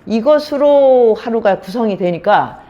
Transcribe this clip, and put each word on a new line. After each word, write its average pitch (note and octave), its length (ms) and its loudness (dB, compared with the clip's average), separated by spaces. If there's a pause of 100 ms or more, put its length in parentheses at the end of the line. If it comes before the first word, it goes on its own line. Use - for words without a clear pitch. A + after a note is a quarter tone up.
이것으로 C4+ 1120 2
하루가 G#3+ 420 -2
구성이 G#3 380 -6
되니까 F3 640 -2 (100)